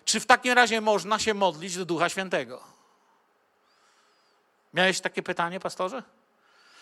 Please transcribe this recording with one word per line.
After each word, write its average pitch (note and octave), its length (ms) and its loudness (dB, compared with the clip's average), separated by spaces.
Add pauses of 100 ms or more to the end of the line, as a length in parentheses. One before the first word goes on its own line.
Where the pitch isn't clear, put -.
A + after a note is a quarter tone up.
czy - 160 0
w - 60 -8
takim B3 260 6
razie A3+ 280 4
można G#3 380 0
się G#3+ 160 0
modlić F3+ 420 -2
do F#3+ 80 -6
Ducha E3+ 240 0
Świętego? E3+ 560 -6 (2000)
Miałeś F3+ 260 2
takie F3+ 220 -4
pytanie, F3 380 -4
pastorze? F#3 420 -6 (800)